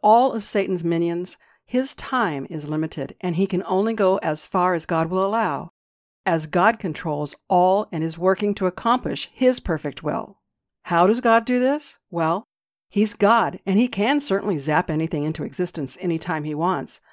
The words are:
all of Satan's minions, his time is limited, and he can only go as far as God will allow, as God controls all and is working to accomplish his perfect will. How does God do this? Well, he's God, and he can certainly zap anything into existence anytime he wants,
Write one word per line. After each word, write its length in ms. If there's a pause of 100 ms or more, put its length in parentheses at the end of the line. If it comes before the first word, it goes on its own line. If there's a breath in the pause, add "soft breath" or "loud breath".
all 300
of 120
Satan's 380
minions, 540 (300 soft breath)
his 280
time 540
is 180
limited, 540
and 160
he 100
can 200
only 260
go 260
as 280
far 260
as 140
God 240
will 120
allow, 460 (560)
as 220
God 320
controls 560 (120)
all 460
and 100
is 140
working 380
to 120
accomplish 680
his 260
perfect 420
will. 360 (460)
How 220
does 140
God 240
do 160
this? 380 (120)
Well, 360 (420)
he's 240
God, 540
and 120
he 80
can 320
certainly 400
zap 300
anything 360
into 200
existence 560
anytime 440
he 100
wants, 480 (100)